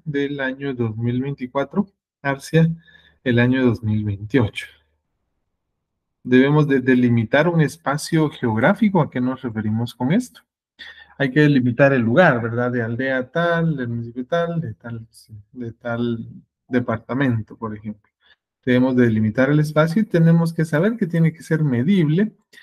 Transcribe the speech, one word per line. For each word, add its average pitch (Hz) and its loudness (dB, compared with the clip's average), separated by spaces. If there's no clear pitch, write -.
del 143 -4
año 135 -6
dos 117 -4
mil 120 -2
veinticuatro 139 -6
hacia 156 0
el 120 2
año 127 2
dos 110 0
mil 107 -2
veintiocho. 104 -2
Debemos 139 4
de 139 2
delimitar 123 2
un 170 2
espacio 151 -2
geográfico. 156 0
¿A 127 -2
qué 131 -6
nos 127 -4
referimos 110 -4
con 127 -4
esto? 247 -4
Hay 139 -2
que 151 4
delimitar 139 4
el 131 2
lugar, 123 4
¿verdad? 117 -4
De 123 -4
aldea 127 -4
tal, 165 -2
del 123 -6
municipio 117 -8
tal, 170 -4
de 113 -10
tal, 117 -14
de 117 -14
tal 117 -6
departamento, 120 -4
por 110 -10
ejemplo. 107 -16
Debemos 127 2
de 123 4
delimitar 110 0
el 147 4
espacio 156 0
y 214 0
tenemos 165 2
que 160 -2
saber 180 0
que 196 -2
tiene 165 0
que - -20
ser 156 -2
medible. 156 0